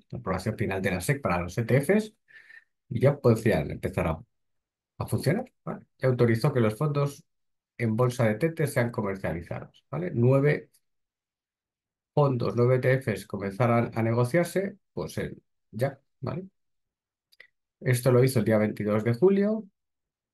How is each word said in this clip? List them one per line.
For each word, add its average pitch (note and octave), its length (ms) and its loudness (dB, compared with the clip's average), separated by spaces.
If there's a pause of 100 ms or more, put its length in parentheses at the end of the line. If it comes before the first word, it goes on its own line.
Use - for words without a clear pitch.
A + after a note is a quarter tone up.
(100)
la - 80 -10
aprobación F#2+ 400 -4
final F#2+ 240 -4
de G2 80 -2
la F2+ 100 -4
sec C#3 200 -2
para F2 200 -2
los F2 160 -8
E B2 60 -2
T B2 180 2
Fs, G#3 320 0 (760)
y - 100 -4
ya C#3+ 220 4
podrían G#2+ 500 2
empezar - 380 -4
a, D#2+ 120 -4 (760)
a A#2+ 80 -6
funcionar, F3+ 380 0 (200)
¿vale? - 220 -12 (120)
Ya C3 100 0
autorizó A#2+ 440 2
que B2+ 60 0
los A2 180 2
fondos C#3+ 480 -4 (540)
en A2 160 -2
bolsa A#2+ 320 2
de G#2+ 80 2
Tether D#3 320 -2
sean A#2+ 240 0
comercializados, F#2+ 960 -8
¿vale? E3+ 240 -6
Nueve C3+ 580 2 (1400)
fondos, B2+ 440 0
nueve B2 200 4
E - 40 2
T C3 220 2
Fs G2 220 -4
comenzarán A#2 680 0
a A2+ 80 -2
negociarse, E3+ 760 0 (140)
pues, - 260 -8
eh, F#2+ 180 -8 (340)
ya, A#2+ 300 -4 (180)
¿vale? F#3 300 -8 (1300)
Esto B2 320 0
lo B2 140 6
hizo B2+ 160 2
el G2+ 60 0
día A2 120 4
veintidós G#2+ 460 0
de A#2 100 0
julio. G3+ 500 2 (680)